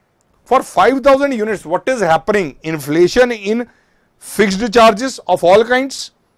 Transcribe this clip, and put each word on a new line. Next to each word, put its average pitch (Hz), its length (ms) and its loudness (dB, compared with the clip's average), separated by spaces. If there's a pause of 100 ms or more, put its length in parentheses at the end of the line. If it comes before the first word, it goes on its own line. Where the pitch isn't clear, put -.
(440)
for 262 200 0
five 240 380 0
thousand 277 300 2
units, 214 340 -4
what 170 220 -4
is 254 140 -2
happening? 165 640 -2
Inflation 160 680 0
in 220 380 -6 (480)
fixed 202 560 -4
charges 226 440 2 (100)
of 180 160 -2
all 190 200 6
kinds, 254 480 -4 (260)